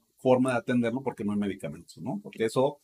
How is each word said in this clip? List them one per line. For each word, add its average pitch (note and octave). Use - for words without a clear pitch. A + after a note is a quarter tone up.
forma B2+
de A#2+
atenderlo A#2+
porque A#2
no G#2
hay G#2
medicamentos, F#2
¿no? A#2+
Porque G#2
eso, C3